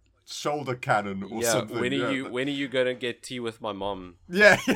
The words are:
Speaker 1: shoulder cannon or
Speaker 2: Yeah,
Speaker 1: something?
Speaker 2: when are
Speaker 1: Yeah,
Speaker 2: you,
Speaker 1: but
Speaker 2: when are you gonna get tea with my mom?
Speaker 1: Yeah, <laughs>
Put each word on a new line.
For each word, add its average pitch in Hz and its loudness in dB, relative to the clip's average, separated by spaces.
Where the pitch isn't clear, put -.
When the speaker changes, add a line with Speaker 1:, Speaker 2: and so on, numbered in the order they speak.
Speaker 1:
shoulder 147 -4
cannon 101 0
or 110 -6
Speaker 2:
Yeah, 117 4
Speaker 1:
something? 113 0
Speaker 2:
when 123 0
are - 0
Speaker 1:
Yeah, 139 0
Speaker 2:
you, 135 -2
Speaker 1:
but 98 -10
Speaker 2:
when 131 -2
are 143 -2
you 139 -4
gonna 127 2
get 120 -6
tea 127 -10
with 113 -8
my 107 -4
mom? 98 -6
Speaker 1:
Yeah, 196 8
<laughs> - 0